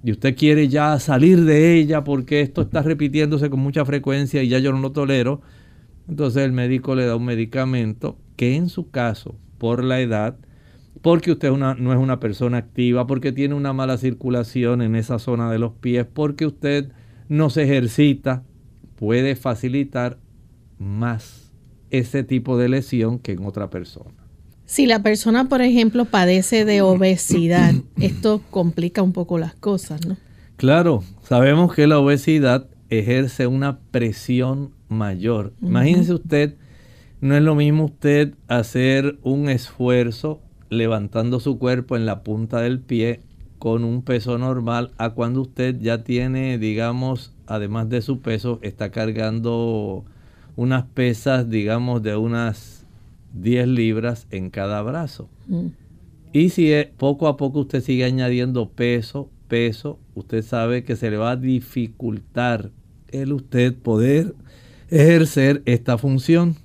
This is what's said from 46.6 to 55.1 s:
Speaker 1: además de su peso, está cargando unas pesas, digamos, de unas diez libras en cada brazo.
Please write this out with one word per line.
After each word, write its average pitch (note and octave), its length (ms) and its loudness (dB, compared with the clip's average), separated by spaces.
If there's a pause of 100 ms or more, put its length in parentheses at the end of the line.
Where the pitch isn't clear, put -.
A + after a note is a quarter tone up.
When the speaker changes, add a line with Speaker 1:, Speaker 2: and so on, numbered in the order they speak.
Speaker 1:
además A2 420 -4
de A#2+ 140 -2
su B2+ 180 -4
peso, A#2 400 -4
está G#2 300 -8
cargando A2 1120 -4 (520)
unas B2+ 280 0
pesas, B2 640 0
digamos, A2+ 540 -2
de G#2+ 140 -4
unas A#2 720 -4 (460)
diez A#2+ 340 0
libras A2+ 640 -2
en F#2 200 -8
cada G#2 320 -6
brazo. C3+ 460 -8 (180)